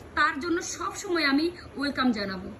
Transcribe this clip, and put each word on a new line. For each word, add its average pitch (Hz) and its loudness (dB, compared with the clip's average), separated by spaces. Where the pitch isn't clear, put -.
তার 302 4
জন্য 349 0
সব - -6
সময় 339 0
আমি 294 4
ওয়েলকাম 262 2
জানাবো। 196 -4